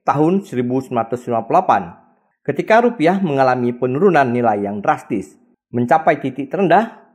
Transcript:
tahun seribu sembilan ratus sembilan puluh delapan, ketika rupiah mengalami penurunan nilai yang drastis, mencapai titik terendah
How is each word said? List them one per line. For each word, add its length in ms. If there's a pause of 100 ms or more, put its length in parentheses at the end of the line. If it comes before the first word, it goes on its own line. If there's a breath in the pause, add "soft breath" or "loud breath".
tahun 400
seribu 400
sembilan 240
ratus 240
sembilan 160
puluh 160
delapan, 220 (580)
ketika 400
rupiah 400
mengalami 560
penurunan 560
nilai 320
yang 160
drastis, 560 (400)
mencapai 480
titik 240
terendah 560 (100)